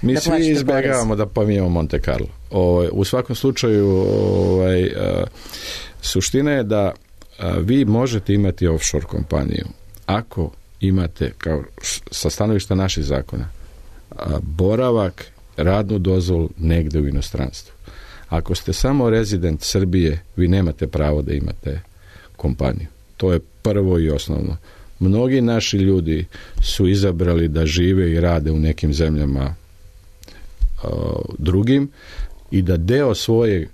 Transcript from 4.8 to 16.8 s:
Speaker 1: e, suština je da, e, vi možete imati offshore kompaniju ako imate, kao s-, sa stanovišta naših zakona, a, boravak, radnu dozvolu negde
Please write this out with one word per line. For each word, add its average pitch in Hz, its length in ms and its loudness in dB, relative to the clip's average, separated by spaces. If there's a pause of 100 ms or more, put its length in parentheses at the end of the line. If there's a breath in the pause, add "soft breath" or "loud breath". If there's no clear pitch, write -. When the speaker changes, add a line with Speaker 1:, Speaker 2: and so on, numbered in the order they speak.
Speaker 1:
e, 92 100 0 (1080 loud breath)
suština 135 500 0
je 135 120 0
da, 104 280 0 (480)
e, 92 40 -8 (160)
vi 120 260 2
možete 110 480 0
imati 95 340 2
offshore 78 380 0
kompaniju 73 600 -2 (400)
ako 95 460 -4 (280)
imate, 92 580 0
kao 76 260 -4 (180)
s-, - 200 -8 (100)
sa - 180 -4
stanovišta 107 460 0
naših 95 280 0
zakona, - 460 -4 (600 soft breath)
a, - 300 -4
boravak, 104 840 0 (320)
radnu 98 420 0
dozvolu 87 580 2
negde 80 420 2